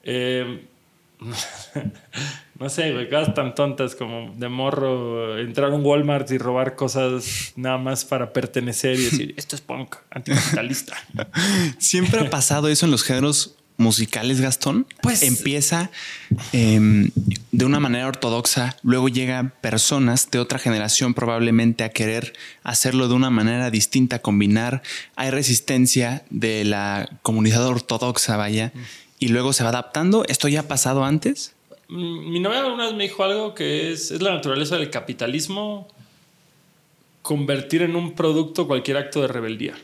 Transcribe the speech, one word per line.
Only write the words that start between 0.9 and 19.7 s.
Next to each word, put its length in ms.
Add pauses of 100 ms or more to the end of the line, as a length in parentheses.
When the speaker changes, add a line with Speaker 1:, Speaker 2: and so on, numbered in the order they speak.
Speaker 1:
<laughs> 80 (1300)
no 100
sé, 220
güey, 180
cosas 240
tan 200
tontas 420
como 400
de 140
morro 880
entrar 340
a 40
un 100
Walmart 460
y 60
robar 380
cosas 800
nada 220
más 280
para 280
pertenecer 680
y 40
decir, 300
Speaker 2:
<laughs> 40
Speaker 1:
"Esto 180
es 60
punk, 340 (160)
anticapitalista". 840 (420)
Speaker 2:
<laughs> 400
¿Siempre 440
ha 80
pasado 400
eso 160
en 60
los 120
géneros 520 (220)
musicales, 640
Gastón? 460 (160)
Speaker 1:
Pues 180
Speaker 2:
Empieza, 680 (600)
em, 600 (400)
de 140
una 140
manera 280
ortodoxa, 720
luego 260
llegan 540
personas 680